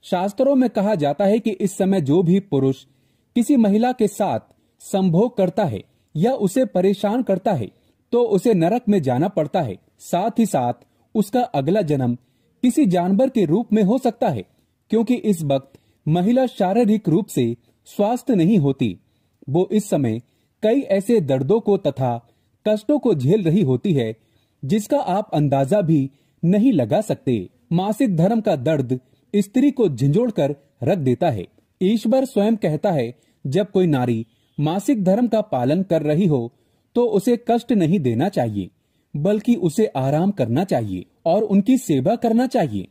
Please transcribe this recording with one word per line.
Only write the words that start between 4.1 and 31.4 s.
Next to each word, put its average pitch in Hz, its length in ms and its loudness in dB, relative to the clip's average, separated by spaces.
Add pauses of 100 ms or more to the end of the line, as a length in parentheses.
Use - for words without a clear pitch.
संभोग 190 540 0
करता 190 280 0
है 117 180 -6 (320)
या 208 200 0
उसे 262 320 0
परेशान 202 560 0
करता 196 300 -2
है, 113 160 -4 (440)
तो 240 100 2
उसे 226 320 2
नरक 180 340 0
में 202 140 2
जाना 131 260 0
पड़ता - 320 -2
है। 113 160 -6 (240)
साथ 202 380 -4
ही 226 80 2
साथ 123 400 -4 (280)
उसका 226 260 0
अगला 180 420 -2
जन्म 131 340 -2 (460)
किसी 254 240 2
जानवर 190 420 2
के 233 160 0
रूप 190 280 0
में 214 100 2
हो 208 160 2
सकता 240 300 -2
है, 113 160 -4 (460)
क्योंकि 226 260 2
इस 185 260 -2
वक्त 139 360 -4 (280)
महिला 202 420 2
शारीरिक 214 600 0
रूप 185 180 2
से 120 300 -2 (320)
स्वस्थ 226 420 -2
नहीं 196 280 4
होती। 135 380 0 (520)
वो 170 240 0
इस 214 180 -2
समय 120 300 -2 (420)
कई 233 180 2
ऐसे 202 420 0
दर्दों 135 380 0
को 202 180 0
तथा 131 380 -4 (500)
कष्टों 214 320 0
को 226 160 2
झेल 160 300 0
रही 165 180 2
होती 131 300 0
है, 117 220 -2 (480)
जिसका 214 360 -2
आप 202 360 -4
अंदाजा 139 460 0
भी 147 300 0 (320)
नहीं 208 300 2
लगा 135 280 0
सकते। 120 480 -4 (240)
मासिक 196 440 0
धर्म 208 240 2
का 196 160 0
दर्द 131 420 -2 (360)
स्त्री 254 360 2
को 233 180 0
झंझोड़ 147 420 0
कर 147 240 -2 (280)
रख 170 160 0
देता 135 320 0
है। 101 160 -6 (340)